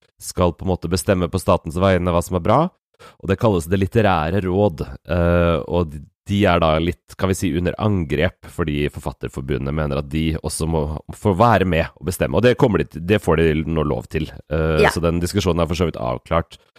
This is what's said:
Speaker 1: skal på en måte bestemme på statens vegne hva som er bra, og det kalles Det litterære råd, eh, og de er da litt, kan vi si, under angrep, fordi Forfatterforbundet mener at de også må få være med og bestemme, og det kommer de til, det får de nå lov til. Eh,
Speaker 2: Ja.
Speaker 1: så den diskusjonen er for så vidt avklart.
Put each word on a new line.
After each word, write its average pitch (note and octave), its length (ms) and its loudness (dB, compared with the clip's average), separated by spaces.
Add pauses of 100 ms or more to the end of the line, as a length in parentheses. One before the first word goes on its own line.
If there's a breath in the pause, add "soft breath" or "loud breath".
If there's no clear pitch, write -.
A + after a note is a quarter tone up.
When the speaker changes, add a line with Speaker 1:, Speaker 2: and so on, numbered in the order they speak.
(180)
Speaker 1:
skal F2+ 340 -2
på - 100 -16
en F#2+ 140 -4
måte - 120 -10
bestemme F2+ 400 0
på F#2 120 -4
statens E2+ 360 -2
vegne F2+ 360 2
hva E2+ 100 2
som F#2 140 -4
er E2+ 40 -2
bra, A2 220 2 (580 loud breath)
og E2+ 80 -6
det F#2+ 100 0
kalles F#2 300 0
Det G2 120 0
litterære F#2 600 0
råd, F#2 380 0 (280)
eh, E2+ 600 2
og E2+ 240 -2 (320)
de G2+ 220 2
er F2 140 4
da D#2+ 180 4
litt, - 400 -4
kan F#2+ 120 0
vi F#2 40 0
si, F#2 140 -2 (100)
under F2+ 220 -2
angrep, E2 680 -2
fordi D2 420 -2
Forfatterforbundet C2+ 840 -6
mener D2 240 -2
at C#2+ 100 -6
de D#2 280 -2
også - 320 -6
må D#2+ 140 0 (300)
få G#2 240 0
være G2+ 300 4
med E2 220 0 (120)
og C#2 60 -14
bestemme, D2+ 300 -2
og G2+ 60 4
det A#2+ 140 4
kommer G#2+ 220 4
de D2+ 60 0
til, - 200 -10
det G2+ 160 2
får E2 180 2
de D#2+ 260 2
nå D#2+ 200 -2
lov B1 240 -4
til. D#2 220 -4 (180)
Eh, D#2 340 2
Speaker 2:
Ja. - 80 6
Speaker 1:
så F2 120 -2
den E2+ 160 2
diskusjonen F2 420 0
er E2 60 2
for E2+ 80 -4
så E2 160 0
vidt - 100 -8
avklart. B1 580 -4 (200 loud breath)